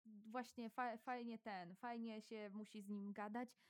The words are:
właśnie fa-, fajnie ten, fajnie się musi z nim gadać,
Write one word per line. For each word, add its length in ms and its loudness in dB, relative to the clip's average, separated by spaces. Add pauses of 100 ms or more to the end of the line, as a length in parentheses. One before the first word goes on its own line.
właśnie 640 -2
fa-, 280 4
fajnie 420 0
ten, 360 -2
fajnie 460 0
się 280 -2
musi 320 -4
z 80 -6
nim 240 2
gadać, 360 2 (200)